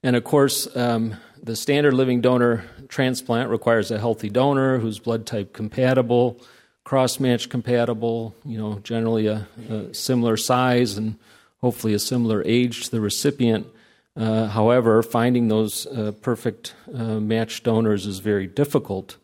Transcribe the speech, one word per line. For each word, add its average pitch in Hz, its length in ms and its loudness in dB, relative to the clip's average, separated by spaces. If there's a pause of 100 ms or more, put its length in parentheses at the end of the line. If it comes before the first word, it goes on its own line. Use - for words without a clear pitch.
And 123 140 2
of 117 80 0
course, - 520 2
um, 113 400 0 (260)
the 113 120 -8
standard 143 400 2
living 127 260 2
donor 120 440 2 (240)
transplant 123 600 -2
requires 113 400 2
a 110 80 -2
healthy 107 320 -2
donor 135 480 2
who's 110 200 -4
blood 113 280 -4
type 104 260 -8
compatible, 123 880 2 (440)
cross-match 127 640 0
compatible, 117 880 -2 (100)
you 117 140 -8
know, 107 240 -6
generally 113 440 0
a, 107 200 -2 (220)
a 107 260 -8
similar 117 420 0
size 123 600 2
and 110 200 -4 (440)
hopefully 117 340 -2
a 104 40 0
similar 113 460 0
age 120 400 0
to - 60 -10
the 117 100 -2
recipient. 107 680 0 (500)
Uh, 110 300 0
however, 113 560 4
finding 120 460 2
those, 107 380 -2
uh, 107 260 -6 (100)
perfect, - 520 -6 (200)
uh, 113 240 -4
match 110 440 -2
donors 110 440 2
is 95 140 -6
very 101 260 -2
difficult. 131 760 -4